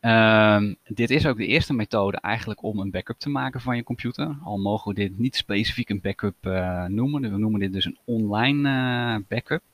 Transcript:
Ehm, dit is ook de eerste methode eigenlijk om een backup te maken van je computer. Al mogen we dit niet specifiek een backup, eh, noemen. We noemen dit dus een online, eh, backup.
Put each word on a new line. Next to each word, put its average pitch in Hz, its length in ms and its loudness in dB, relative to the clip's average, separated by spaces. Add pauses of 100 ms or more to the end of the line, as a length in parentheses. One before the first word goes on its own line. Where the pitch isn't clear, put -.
Ehm, 110 680 6 (120)
dit 113 240 0
is 151 160 4
ook 127 100 2
de 107 100 -2
eerste 147 260 2
methode 104 480 0
eigenlijk 110 420 -4
om 107 160 -4
een 98 120 -4
backup 95 280 -8
te - 100 -8
maken 131 320 -4
van 123 160 -2
je 120 60 -2
computer. 139 600 -6
Al 104 160 -6
mogen 101 300 -2
we 101 60 -4
dit 95 240 -2
niet 127 180 0
specifiek - 520 -2
een 98 120 -2
backup, - 460 -4
eh, 92 380 -2
noemen. 127 380 -2
We 101 160 -4
noemen 107 220 0
dit 95 120 -2
dus 95 120 0
een - 200 -6
online, 120 640 0
eh, 123 600 0
backup. 131 340 -4 (120)